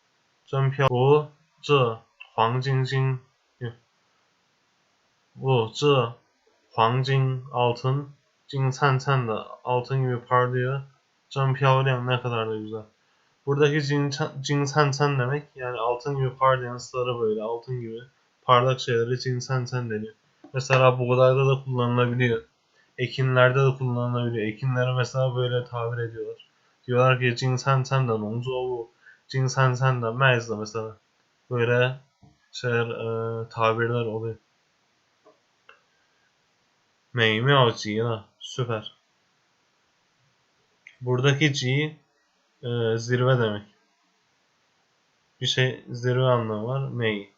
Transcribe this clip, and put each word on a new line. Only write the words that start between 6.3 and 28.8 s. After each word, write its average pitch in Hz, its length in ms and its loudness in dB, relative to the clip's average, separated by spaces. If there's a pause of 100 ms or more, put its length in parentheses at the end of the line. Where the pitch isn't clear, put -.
黄 117 320 2
金， 131 500 0
altın， 127 580 0 (360)
金 135 240 -2
灿 131 300 2
灿 131 260 0
的， 110 220 -4 (160)
altın 123 400 -2
gibi 120 240 -2
parlıyor， 127 560 0 (440)
真 135 260 0
漂 131 280 4
亮， 131 240 0
ne 123 160 0
kadar 117 260 -2
da 110 80 -4
güzel。 107 380 -10 (540)
Buradaki 143 380 2
cin 143 260 0
çan, 147 220 -4 (100)
cin 143 240 0
san 143 260 2
san 143 280 0
demek, 139 360 -2
yani 123 240 -8
altın 123 380 -2
gibi 131 200 -2
parlayan 127 400 2
sarı, 123 420 -6
böyle 110 220 -2
altın 117 400 -8
gibi 113 180 -12 (420)
parlak 127 380 4
şeylere 120 380 -2
cin 127 220 -4
san 127 260 -4
san 120 240 -6
deniyor. 110 240 -8 (400)
Mesela 131 460 4
buğdayda 127 480 4
da 135 160 0
kullanılabiliyor. 123 800 0 (540)
Ekinlerde 127 640 2
de 135 180 2
kullanılabiliyor. 120 680 -2
Ekinlere 127 460 -2
mesela 127 420 -2
böyle 123 300 -2
tabir 117 320 -6
ediyorlar. 113 520 -10 (380)
Diyorlar 123 320 4
ki, 123 160 0
"Cin 127 200 0
san 135 280 0
san 131 240 0
da 113 100 0
nongzuo 120 520 -6
bu. 120 220 -8 (360)